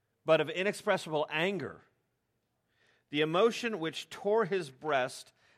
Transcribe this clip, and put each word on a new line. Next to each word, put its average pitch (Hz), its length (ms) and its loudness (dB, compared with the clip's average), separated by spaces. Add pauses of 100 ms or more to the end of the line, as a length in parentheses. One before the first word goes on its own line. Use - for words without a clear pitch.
(260)
but 156 140 6
of 151 100 0
inexpressible 170 800 0
anger. 156 500 -2 (1300)
The 147 120 0
emotion 202 580 2
which 160 300 -6
tore 214 360 0
his 165 240 -4
breast 131 640 -2 (240)